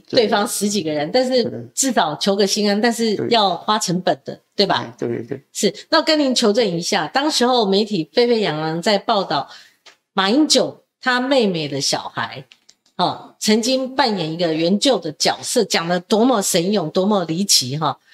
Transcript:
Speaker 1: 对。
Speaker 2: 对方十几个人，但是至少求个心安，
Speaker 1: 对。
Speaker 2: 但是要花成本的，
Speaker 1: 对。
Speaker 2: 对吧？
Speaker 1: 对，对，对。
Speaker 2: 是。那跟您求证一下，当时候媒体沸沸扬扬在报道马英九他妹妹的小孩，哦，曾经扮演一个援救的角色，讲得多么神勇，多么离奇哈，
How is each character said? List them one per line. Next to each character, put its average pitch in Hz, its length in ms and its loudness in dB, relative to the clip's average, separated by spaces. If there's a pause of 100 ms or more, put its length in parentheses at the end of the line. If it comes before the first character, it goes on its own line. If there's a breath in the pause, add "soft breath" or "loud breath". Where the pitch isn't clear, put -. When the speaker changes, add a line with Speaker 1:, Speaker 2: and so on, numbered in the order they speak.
(100)
Speaker 1:
对。 226 160 4
Speaker 2:
对 - 20 2
方 208 180 0
十 - 220 -2
几 202 140 -2
个 156 100 -4
人， 151 180 -2
但 254 160 2
是 135 480 -2
至 269 160 0
少 170 260 0
求 196 200 0
个 202 100 4
心 208 220 0
安， 202 100 0
Speaker 1:
对。 214 40 -2
Speaker 2:
但 233 100 2
是 220 380 -2
要 202 260 2
花 214 220 -2
成 175 240 -2
本 165 200 2
的， - 120 -12
Speaker 1:
对。 - 60 -18 (160)
Speaker 2:
对 196 100 2
吧？ 123 320 -2
Speaker 1:
对， 127 100 -4
对， 117 140 -4
对。 120 200 -10 (120)
Speaker 2:
是。 196 200 -2 (140 loud breath)
那 311 140 2
跟 311 180 2
您 262 140 2
求 220 180 2
证 240 100 2
一 175 200 -2
下， 175 240 -2
当 285 240 0
时 247 160 2
候 247 180 2
媒 196 180 2
体 208 300 -2
沸 240 140 4
沸 226 160 2
扬 156 160 -2
扬 160 240 -4
在 208 160 2
报 202 260 0
道 147 240 -4 (640 loud breath)
马 190 160 2
英 285 180 4
九 170 360 0 (180)
他 247 180 0
妹 262 280 2
妹 165 200 -2
的 139 140 -6
小 - 340 -4
孩， 117 300 -8 (540)
哦， - 400 -4
曾 214 240 2
经 262 320 -2
扮 240 240 0
演 160 120 -4
一 160 60 -6
个 170 160 0
援 170 260 2
救 247 200 2
的 160 140 -8
角 - 300 0
色， 220 220 0
讲 170 240 -2
得 180 100 0
多 196 240 0
么 240 200 2
神 180 280 0
勇， 175 200 -2
多 190 160 0
么 202 180 0
离 160 180 -4
奇 135 360 0
哈， 147 180 -2 (180 soft breath)